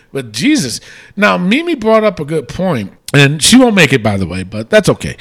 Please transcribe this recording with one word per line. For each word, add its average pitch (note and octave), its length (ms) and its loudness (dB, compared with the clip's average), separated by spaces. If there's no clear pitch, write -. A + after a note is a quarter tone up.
But B2 200 -10
Jesus. D#3 480 -2
Now, G3 200 2
Mimi C4 380 -2
brought A3 300 2
up G#3 160 -2
a D3+ 40 -8
good D3+ 240 -6
point, B2+ 440 -4
and C#3+ 300 2
she - 140 4
won't B3 180 6
make D#3+ 180 2
it, B2+ 100 2
by G#2 140 0
the F#2+ 100 -4
way, F#2 180 -8
but G#2+ 260 -10
that's G#3+ 180 4
okay. E2 320 -2